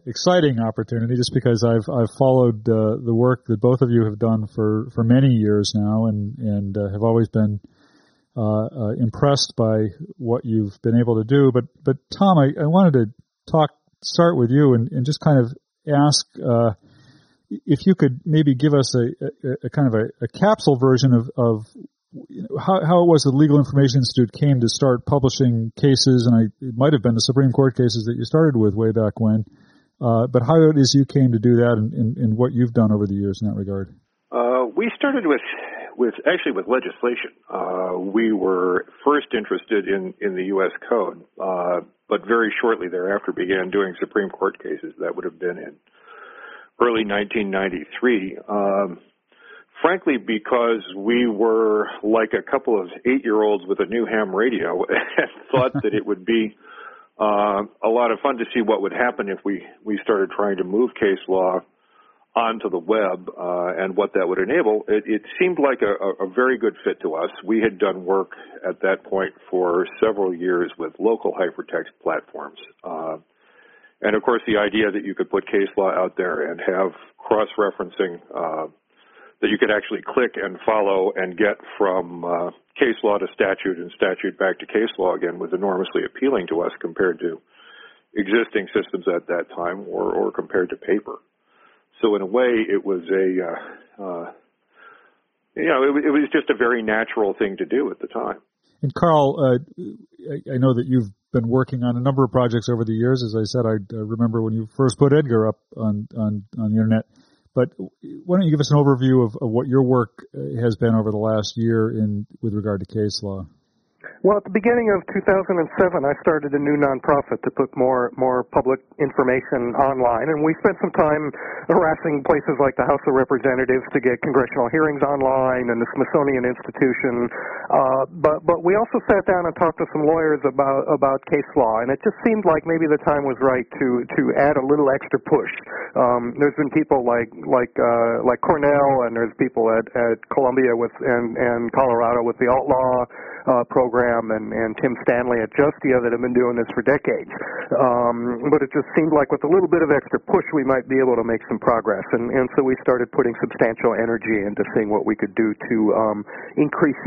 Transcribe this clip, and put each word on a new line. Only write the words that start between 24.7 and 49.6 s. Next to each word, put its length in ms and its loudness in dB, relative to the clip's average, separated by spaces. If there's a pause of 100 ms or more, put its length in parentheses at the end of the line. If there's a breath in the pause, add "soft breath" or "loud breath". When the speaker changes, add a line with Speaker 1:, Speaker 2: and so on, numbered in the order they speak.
Speaker 1:
publishing 680 2
cases, 520 4
and 80 6
I, 60 6 (220)
it 120 -8
might 160 4
have 100 4
been 120 2
the 100 -2
Supreme 280 4
Court 240 2
cases 300 0
that 100 -4
you 80 -6
started 320 2
with 180 4
way 180 0
back 260 0
when, 260 2 (560 soft breath)
uh, 260 2
but 160 2
how 140 4 (140)
it 60 2
is 180 4
you 100 6
came 280 2
to 60 2
do 260 4
that 120 4
and, 160 -2
and, 240 -2
and 200 0
what 160 2
you've 200 0
done 200 4
over 140 0
the 80 -2
years 260 -4
in 80 -4
that 60 -4
regard. 400 -8 (360)
Speaker 2:
Uh, 340 0 (120)
we 200 -2
started 300 -2
with, 140 2 (560 loud breath)
with, 180 0 (100)
actually 280 0
with 160 -6
legislation. 680 -4 (160)
Uh, 460 -4
we 340 0
were 540 0 (180)
first 320 2
interested 520 -4
in, 320 -4
in 140 -4
the 100 -4
U 200 0
S 80 -2 (160)
Code, 340 -2 (180)
uh, 400 -2 (280)
but 180 -4
very 340 0
shortly 280 0
thereafter 440 -2
began 380 -2
doing 300 -2
Supreme 300 -2
Court 320 -4
cases. 380 -10
That 160 -4
would 80 -6
have 140 -10
been 200 -6
in 180 -16 (1040 loud breath)
early 240 2
nineteen 460 -4
ninety-three. 880 -2 (100)
Um, 500 -2 (840 loud breath)